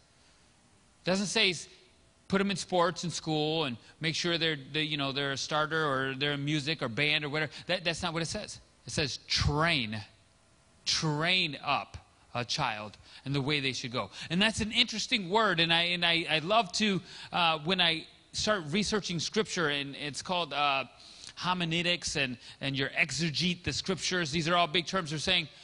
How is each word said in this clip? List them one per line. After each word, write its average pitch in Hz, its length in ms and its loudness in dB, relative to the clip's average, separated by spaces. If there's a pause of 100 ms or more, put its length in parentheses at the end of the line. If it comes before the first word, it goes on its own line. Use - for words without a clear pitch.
(1040)
It - 40 -2
doesn't 190 180 2
say, 196 280 4 (760)
put 190 100 4
'em 202 100 2
in 196 60 -2
sports 180 460 2
and 170 100 -2
school 156 520 0
and 123 120 -2 (240)
make 156 140 0
sure 170 240 0
they're, 160 180 2 (160)
they, 156 120 0
you 151 120 -2
know, 139 140 0
they're 139 220 -2
a 135 40 -4
starter 156 480 0
or 135 300 2
they're 143 200 0
in 139 100 -4
music 151 360 -2
or 135 80 -2
band 147 360 0
or 151 40 -4
whatever. 151 220 -2 (160)
That, 180 160 -2
that's 165 220 -2
not 170 100 -2
what 165 80 0
it 160 60 -2
says. - 320 -10 (260)
It - 60 -10
says 147 340 -2
train. 143 760 2 (840)
Train 160 800 0
up 127 320 0 (360)
a 120 120 -2
child 107 520 -4 (300)
in 135 60 -4
the 139 80 2
way 147 180 0
they 135 140 0
should 120 200 -8
go. 110 180 -2 (200)
And 170 100 2
that's 214 200 2
an 214 100 -2
interesting 226 580 0
word, 202 300 4
and 165 140 4
I, 170 100 4 (120)
and 175 120 0
I, 165 240 2
I 156 80 2
love 190 360 2
to, 202 260 2 (320)
uh, 165 320 4
when 185 160 2
I 160 260 2 (260)
start 214 360 0
researching 180 500 0
Scripture, 180 500 0
and 139 280 -2
it's 139 260 -8
called, 175 300 -2
uh, 139 320 2 (500)
homiletics 175 840 0
and, 131 200 0 (240)
and 139 160 -2
your 135 140 0
exegete 170 720 0
the 151 80 -2
Scriptures. 175 580 -2
These 151 160 -2
are 170 80 2
all 175 140 6
big 165 180 0
terms 180 240 -2
for 156 80 -2
saying, 175 300 0 (160)